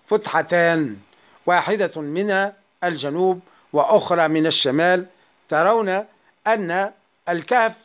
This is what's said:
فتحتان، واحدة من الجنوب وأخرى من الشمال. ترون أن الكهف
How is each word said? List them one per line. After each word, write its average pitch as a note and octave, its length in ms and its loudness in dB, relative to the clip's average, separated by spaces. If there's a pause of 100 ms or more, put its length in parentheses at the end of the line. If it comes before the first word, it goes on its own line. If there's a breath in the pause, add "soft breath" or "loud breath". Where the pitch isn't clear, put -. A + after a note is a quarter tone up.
(100)
فتحتان، E3 840 0 (500 soft breath)
واحدة F3 540 0
من G3 520 -2 (320)
الجنوب F3 560 -2 (320 soft breath)
وأخرى E3+ 560 2
من D#3 180 2
الشمال. D#3+ 600 0 (420 soft breath)
ترون G3 560 0 (420 soft breath)
أن G3+ 460 -2 (360)
الكهف A3 440 0 (120)